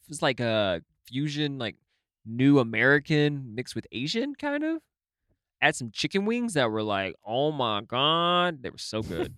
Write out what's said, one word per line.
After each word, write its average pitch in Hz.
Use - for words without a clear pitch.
was 151
like 135
a 107
fusion, 143
like, 120
new 131
American 135
mixed 123
with 110
Asian, 226
kind 294
of. 320
Had 147
some 120
chicken -
wings 233
that 127
were 110
like, 98
oh 131
my 120
God, 165
they -
were -
so -
good. -